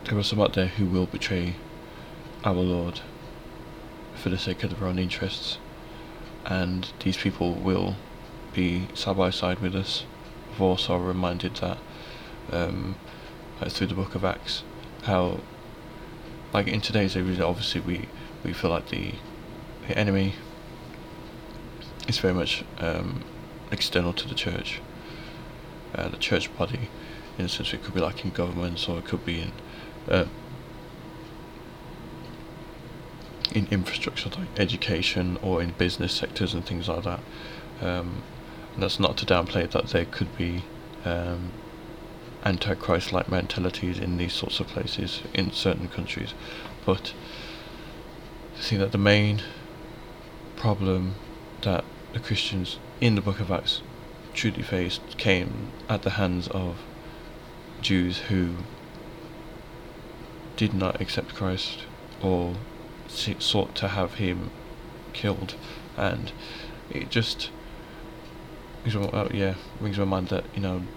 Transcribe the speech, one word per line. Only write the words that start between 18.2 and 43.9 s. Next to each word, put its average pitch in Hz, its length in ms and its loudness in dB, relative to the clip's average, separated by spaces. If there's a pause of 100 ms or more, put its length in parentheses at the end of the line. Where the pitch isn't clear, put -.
we 85 80 0
feel 85 200 2
like - 180 0
the, - 240 -2 (720)
the - 100 2
enemy 98 360 6 (1800)
is 117 100 2
very 92 140 6
much, - 320 2 (140)
um, 85 440 0 (480)
external 87 420 4
to - 140 -2
the 131 80 -4
church, - 440 -2 (1160)
uh, - 120 0
the - 100 -4
church - 380 2
body, - 320 0 (500)
in 92 80 2
a 87 40 0
sense - 240 -2
it - 100 -6
could - 120 -4
be, 92 40 4
like, 85 240 2
in 95 60 0
governments, 87 580 0
or 85 120 0
it 85 60 -6
could - 200 -2
be 85 160 0
in, 80 100 -2 (560)
uh, 90 180 6 (3250)
in 104 200 4
infrastructure - 580 0
like - 180 -4 (100)
education 90 840 2
or 92 200 4
in 85 100 0
business 90 420 2
sectors - 400 0
and 85 120 0
things 87 220 -2
like 85 160 0
that. 87 160 0 (600)
Um, 90 400 -2 (540)
and - 80 2
that's - 160 2
not 92 180 6
to - 80 0
downplay 85 460 6
that - 160 4
there 85 180 4
could - 320 -2
be, 87 260 2 (420)
um, 87 460 0 (920)
antichrist-like 90 840 2
mentalities 90 680 2